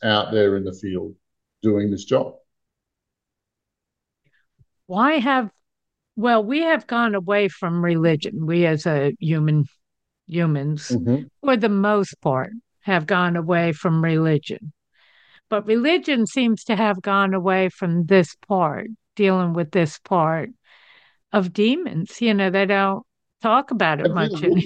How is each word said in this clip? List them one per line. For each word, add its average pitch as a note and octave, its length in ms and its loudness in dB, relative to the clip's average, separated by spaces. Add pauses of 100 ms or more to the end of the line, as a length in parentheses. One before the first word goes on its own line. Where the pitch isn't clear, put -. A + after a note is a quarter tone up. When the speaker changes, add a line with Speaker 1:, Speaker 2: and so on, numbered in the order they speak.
Speaker 1:
out G#2+ 300 -2
there G2+ 240 2
in F#2+ 80 -6
the F#2 100 -8
field F2+ 400 -8 (480)
doing G#2 280 0
this G2 140 -6
job. - 300 -2 (2500)
Speaker 2:
Why A#3 320 0
have, C4 320 0 (640)
well, A3+ 280 2
we C4+ 180 -2
have D#4+ 240 0
gone A#3 280 0
away G3+ 340 0
from E3+ 340 -4
religion. D#3+ 640 0
We E3+ 200 2
as D#3 200 0
a C#3+ 320 0
human, D3+ 460 0 (600)
humans, D#3 640 -2
Speaker 1:
Mm-hmm. B2 340 -2 (180)
Speaker 2:
for C4+ 140 2
the G#3+ 140 0
most G3+ 500 0
part, C3+ 300 -2 (300)
have F3 260 -2
gone F3+ 300 0
away E3+ 360 0
from D#3+ 320 0
religion. D#3+ 680 0 (760)
But G#3 180 -2
religion A#3+ 600 0
seems A#3 380 0
to A3 120 0
have G3+ 240 0
gone G3 340 0
away F#3+ 340 2
from F3 380 -2
this F3+ 280 4 (120)
part, E3 420 0 (260)
dealing F#3 380 2
with E3 200 -4
this E3+ 260 0
part D#3+ 520 0 (840)
of F#3 200 0
demons. G#3+ 720 -2
You A3+ 100 2
know, G3 160 2
they G3 160 2
don't, G3 400 0 (360)
talk B3 300 0
about E3 300 0
it D#3+ 60 -2
Speaker 1:
Have E3+ 40 2
you E3 40 -4
Speaker 2:
much E3+ 160 0
Speaker 1:
looked D3+ 140 -6 (220)